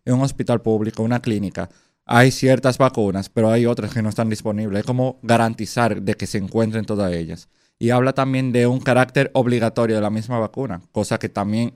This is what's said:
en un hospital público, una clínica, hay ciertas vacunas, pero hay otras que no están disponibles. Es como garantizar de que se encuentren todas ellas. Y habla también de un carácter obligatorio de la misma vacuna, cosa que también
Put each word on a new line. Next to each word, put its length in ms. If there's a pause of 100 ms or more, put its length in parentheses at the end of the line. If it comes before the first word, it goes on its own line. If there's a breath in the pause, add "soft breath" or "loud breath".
en 80
un 80
hospital 400
público, 400
una 180
clínica, 480 (420)
hay 200
ciertas 480
vacunas, 500
pero 220
hay 160
otras 260
que 80
no 80
están 220
disponibles. 500
Es 60
como 360
garantizar 800
de 140
que 120
se 120
encuentren 480
todas 260
ellas. 380 (280)
Y 120
habla 240
también 360
de 160
un 140
carácter 540
obligatorio 640
de 40
la 80
misma 300
vacuna, 420 (100)
cosa 280
que 100
también 480